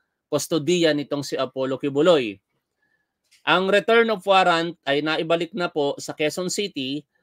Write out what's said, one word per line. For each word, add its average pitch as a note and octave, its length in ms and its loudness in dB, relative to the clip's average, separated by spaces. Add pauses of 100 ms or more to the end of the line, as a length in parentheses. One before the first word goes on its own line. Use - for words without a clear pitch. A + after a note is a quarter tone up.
(280)
kustodiya D#3 640 0
nitong C#3+ 320 -4
si C#3 160 -6
Apollo C3 400 -4
Kibuloy? C#3+ 560 2 (1080)
Ang F3+ 240 2
return A3+ 440 4
of G3 120 -6
warrant F3 600 2
ay C#3 160 0
naibalik D#3+ 560 -2
na F3 160 -4
po C#3+ 240 -2
sa - 160 -12
Quezon D#3 400 -4
City C#3+ 480 -6 (220)